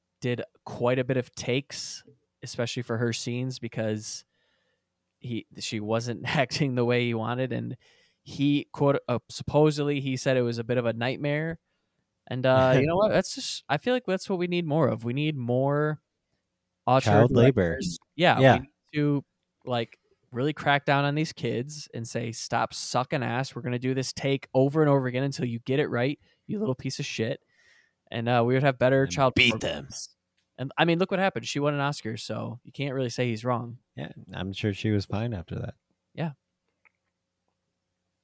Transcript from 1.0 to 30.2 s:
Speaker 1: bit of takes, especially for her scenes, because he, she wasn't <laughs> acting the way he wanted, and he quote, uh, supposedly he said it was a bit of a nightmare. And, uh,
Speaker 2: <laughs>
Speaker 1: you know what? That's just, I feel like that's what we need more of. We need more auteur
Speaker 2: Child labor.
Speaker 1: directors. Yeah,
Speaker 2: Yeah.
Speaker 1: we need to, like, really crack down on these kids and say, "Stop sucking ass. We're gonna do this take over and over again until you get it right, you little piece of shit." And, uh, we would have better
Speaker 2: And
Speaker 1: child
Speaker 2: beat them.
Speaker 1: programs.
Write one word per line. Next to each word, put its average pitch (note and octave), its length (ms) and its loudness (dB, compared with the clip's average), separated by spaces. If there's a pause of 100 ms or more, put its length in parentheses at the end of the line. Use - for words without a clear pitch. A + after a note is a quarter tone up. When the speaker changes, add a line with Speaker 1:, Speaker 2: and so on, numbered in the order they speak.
Speaker 1:
bit C3 140 0
of - 160 -4
takes, - 720 -6 (380)
especially B2 420 -6
for A2+ 140 -4
her A#2 140 0
scenes, B2+ 460 -6
because A2 680 -6 (920)
he, A#2+ 280 -8 (120)
she - 220 -6
wasn't A2+ 440 -2
<laughs> - 120 -2
acting C#3 400 0
the B2 100 2
way B2 200 2
he A#2 80 0
wanted, A#2+ 380 -2
and A#2+ 240 -6 (460)
he C#3+ 500 0
quote, C#3 260 2 (100)
uh, A#2+ 120 0 (100)
supposedly D3 720 2
he C3 160 -2
said C3 200 0
it B2+ 60 4
was A#2+ 160 0
a A#2 60 -4
bit A#2+ 140 0
of A#2+ 80 2
a A2+ 80 2
nightmare. D3 640 -2 (680)
And, B2+ 180 -2
uh, C3 280 6
Speaker 2:
<laughs> C#3 40 6
Speaker 1:
you C3+ 80 2
know E3+ 100 0
what? G#3 160 2
That's - 220 0
just, - 340 -10
I D3 100 0
feel B3 160 0
like B3 120 -2
that's F#3+ 240 -2
what F#3+ 100 -2
we F3 80 -2
need F3 180 -2
more D3+ 220 4
of. A2+ 160 -2
We A#2+ 100 -2
need D3+ 220 -2
more C#3 640 0 (840)
auteur A#2 380 6
Speaker 2:
Child B2 80 2
labor. A#2 480 6
Speaker 1:
directors. - 180 -8 (180)
Yeah, D3 240 4
Speaker 2:
Yeah. B2+ 180 8
Speaker 1:
we - 20 -10
need - 100 -14 (240)
to, D3 300 0 (400)
like, A#2+ 340 -4 (340)
really C3 200 -2
crack C#3+ 320 0
down C#3+ 200 2
on C#3+ 100 0
these D#3 180 -2
kids C3+ 640 -6
and A#2 120 -8
say, A#2 260 -6
"Stop A2+ 420 -4
sucking B2+ 480 -2
ass. A#2+ 320 -4
We're A#2+ 80 -12
gonna B2 160 -4
do B2+ 160 -2
this C3 180 -4
take - 420 -2
over C#3 280 4
and D3 80 6
over C#3 160 4
again B2+ 180 -2
until C3+ 220 -2
you A#2 140 -2
get C3 200 0
it D3 80 2
right, B2+ 300 0 (280)
you G#3+ 120 -6
little G3 160 -2
piece - 260 -8
of C#3+ 60 -6
shit." - 340 -4 (720)
And, A#2 180 -4
uh, B2 180 4
we B2 80 4
would C3 100 2
have C3+ 140 2
better C3+ 280 6
Speaker 2:
And - 20 0
Speaker 1:
child D#3+ 260 2
Speaker 2:
beat A#2 260 2
them. D2+ 280 -4
Speaker 1:
programs. - 220 -14 (480)